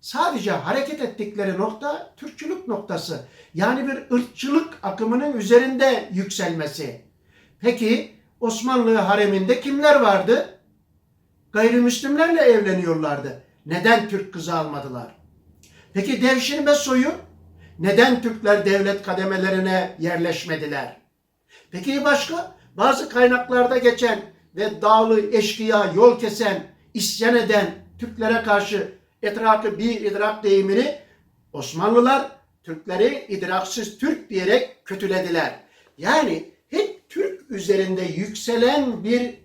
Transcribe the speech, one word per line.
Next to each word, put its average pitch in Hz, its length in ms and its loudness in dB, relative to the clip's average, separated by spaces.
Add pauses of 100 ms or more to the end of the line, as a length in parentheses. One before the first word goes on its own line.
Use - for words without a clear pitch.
sadece 269 500 -2
hareket 269 500 -4
ettikleri 202 560 -6
nokta 226 600 -6
Türkçülük - 500 -12
noktası. 170 580 -8 (280)
Yani 247 340 -2
bir 262 280 -6
ırkçılık 277 680 -2
akımının 226 540 -2
üzerinde 247 760 2
yükselmesi. 165 880 -6 (580)
Peki 233 560 0 (240)
Osmanlı 226 560 0
hareminde 202 640 2
kimler 285 400 4
vardı? 202 580 2 (920)
Gayrimüslimlerle 247 920 2
evleniyorlardı. 170 1000 2 (220)
Neden 208 440 2
Türk 190 240 -6
kızı 170 200 -8
almadılar? 139 640 -8 (760)
Peki 202 280 -2
devşirme 277 540 2
soyu? 269 360 0 (680)
Neden 233 420 4
Türkler 208 440 2
devlet 196 380 0
kademelerine 190 960 -2
yerleşmediler? 160 1000 -4 (720)
Peki 269 340 -4
başka? 285 520 -2 (200)
Bazı 269 320 2
kaynaklarda 247 680 2
geçen 240 440 2 (340)
ve 202 260 -4
dağlı 220 500 4
eşkıya 208 640 2
yol 233 240 8
kesen, 208 440 -4 (300)
isyan 226 420 0
eden 208 300 2 (340)
Türklere 226 440 -2
karşı 202 480 -2 (300)
etrakı 214 580 0
bir 220 220 -2
idrak 208 420 -2
deyimini 196 520 2 (580)
Osmanlılar 233 800 2 (320)
Türkleri 196 640 -2
idraksiz 185 680 -6
Türk - 320 -4
diyerek 202 560 -2
kötülediler. 185 760 -4 (380)
Yani 202 520 0 (200)
hep - 400 -6
Türk - 420 -6
üzerinde 185 500 -2
yükselen 233 1000 -2
bir 240 300 -2 (120)